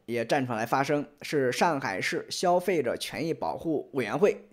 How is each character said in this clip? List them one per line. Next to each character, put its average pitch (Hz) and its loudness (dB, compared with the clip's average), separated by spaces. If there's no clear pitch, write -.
也 113 -2
站 131 2
出 123 -2
来 113 0
发 135 2
声， 147 0
是 135 0
上 156 2
海 101 -4
市 - -2
消 180 2
费 180 2
者 110 0
权 - -6
益 160 -2
保 80 -4
护 - -4
委 131 0
员 107 -4
会， 180 2